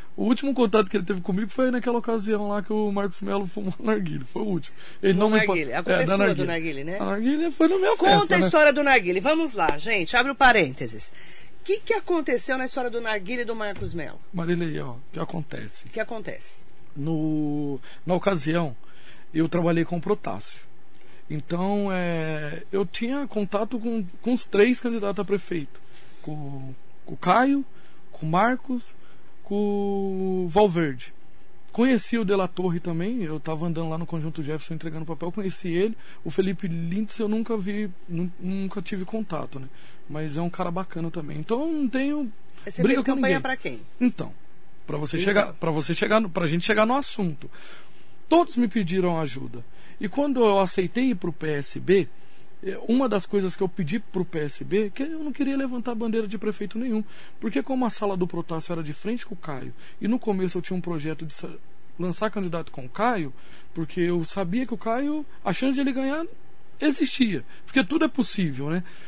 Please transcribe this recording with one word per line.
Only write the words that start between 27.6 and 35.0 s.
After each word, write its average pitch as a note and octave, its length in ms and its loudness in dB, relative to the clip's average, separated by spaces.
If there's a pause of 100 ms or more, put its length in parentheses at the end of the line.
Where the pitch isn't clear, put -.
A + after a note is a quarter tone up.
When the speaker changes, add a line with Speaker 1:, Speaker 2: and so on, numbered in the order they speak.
Speaker 1:
com - 140 -4
o D#3 40 0
Marcos, A#3+ 640 2 (500)
com G3 1000 0
o - 40 -2
Valverde. E3 640 4 (580)
Conheci A#3+ 460 2
o A3+ 80 2
De G3 100 4
La F#3+ 120 2
Torre F3 340 0
também, F#3 420 -2
eu D#3 160 -4
tava D#3+ 260 -2
andando E3 240 -2
lá D#3+ 80 -2
no E3+ 80 -2
Conjunto D#3+ 380 -2
Jefferson D3+ 300 -4
entregando D#3+ 320 -4